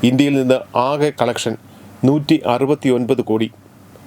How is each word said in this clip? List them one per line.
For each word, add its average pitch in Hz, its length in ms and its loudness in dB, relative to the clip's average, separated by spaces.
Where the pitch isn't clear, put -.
ഇന്ത്യയിൽ 139 300 2
നിന്ന് 127 180 2
ആകെ 147 320 0
കളക്ഷൻ 117 360 -2
നൂറ്റി 147 280 2
അറുപത്തിയൊൻപത് 127 760 0
കോടി, 110 200 -2